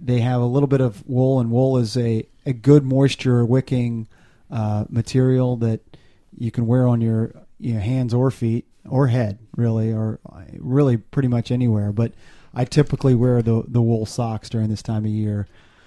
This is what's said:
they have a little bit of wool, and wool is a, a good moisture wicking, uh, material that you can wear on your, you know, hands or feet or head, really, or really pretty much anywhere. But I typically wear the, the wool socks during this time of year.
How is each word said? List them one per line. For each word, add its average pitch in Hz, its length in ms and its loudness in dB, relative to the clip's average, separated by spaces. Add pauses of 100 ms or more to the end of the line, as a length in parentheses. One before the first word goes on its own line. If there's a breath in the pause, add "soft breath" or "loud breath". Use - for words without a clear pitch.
they 123 180 0
have 123 200 0
a 120 60 0
little 139 200 0
bit 135 140 2
of 120 280 -2
wool, 131 320 2
and 117 100 -2
wool 131 280 2
is 113 180 -2
a, 113 300 -2 (180)
a 139 80 -2
good 139 320 6
moisture 131 640 2
wicking, 120 640 -2 (420 soft breath)
uh, 107 380 -4
material 127 720 0
that 113 220 -2 (560 soft breath)
you 117 140 -6
can 120 160 -2
wear 123 200 2
on 120 140 2
your, 113 340 -2 (260)
you 120 140 -4
know, 110 60 -4
hands 123 320 -2
or 127 180 2
feet 117 360 -4 (220)
or 135 180 2
head, 113 320 -2 (180)
really, 113 360 0
or 110 260 -4 (400)
really 131 380 2
pretty 131 320 -2
much 120 220 0
anywhere. 110 420 0
But 110 200 0 (400 soft breath)
I 123 120 -2
typically 139 500 2
wear 120 280 2
the, 113 260 0
the 120 140 0
wool 113 240 0
socks 113 420 -6
during 110 200 -2
this 107 140 -4
time 107 220 -4
of 107 60 -2
year. 104 360 -4 (400 soft breath)